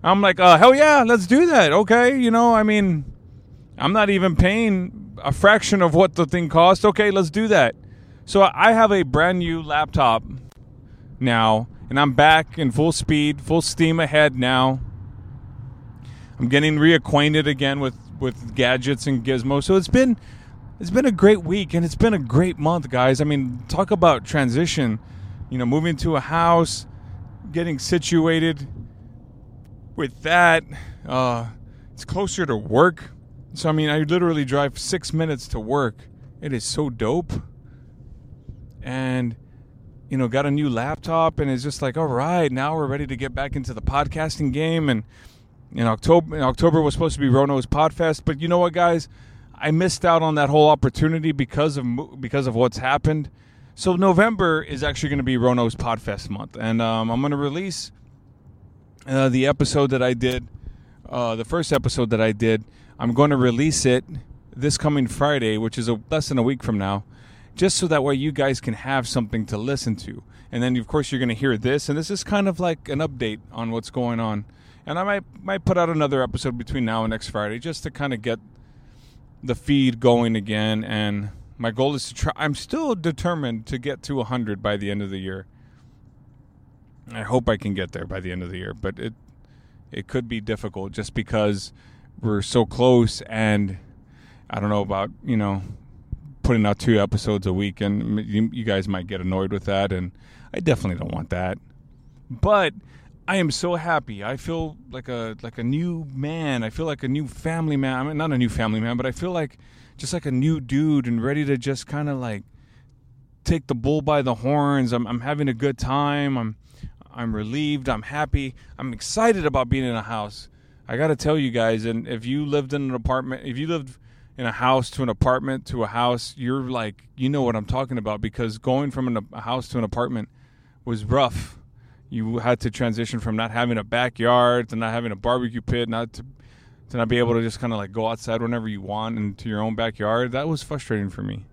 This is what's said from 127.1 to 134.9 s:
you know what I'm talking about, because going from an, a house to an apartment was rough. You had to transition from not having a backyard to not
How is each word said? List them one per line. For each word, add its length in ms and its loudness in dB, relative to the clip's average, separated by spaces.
you 140 -2
know 140 0
what 120 0
I'm 100 -6
talking 340 -4
about, 200 -4
because 380 -6
going 320 -2
from 180 -4
an, 240 -4
a 100 -14
house 280 -6
to 80 -6
an 60 -2
apartment 440 -4
was 220 -6
rough. 540 0
You 300 -6
had 220 0
to 100 -4
transition 480 -4
from 160 -4
not 160 -4
having 260 -2
a 60 -4
backyard 880 2
to 60 -10
not 160 -4